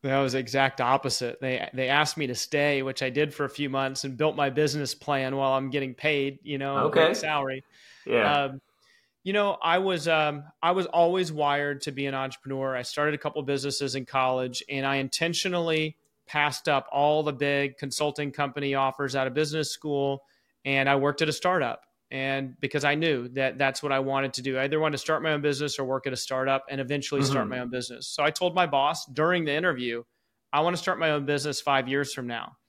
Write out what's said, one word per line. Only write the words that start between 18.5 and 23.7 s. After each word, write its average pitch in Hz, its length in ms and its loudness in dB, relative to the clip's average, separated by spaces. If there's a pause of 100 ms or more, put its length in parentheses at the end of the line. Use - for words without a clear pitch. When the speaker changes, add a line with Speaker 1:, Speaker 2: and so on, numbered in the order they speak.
Speaker 1:
offers 135 420 0
out 131 100 0
of 123 60 -4
business 151 360 -2
school, 139 540 -2 (400)
and 135 240 2
I 139 80 6
worked 143 260 2
at 156 60 4
a 147 60 0
startup. 156 480 0 (280)
And 135 520 -4
because 143 240 -2
I 143 100 4
knew 147 340 0
that 131 280 -2
that's 135 260 0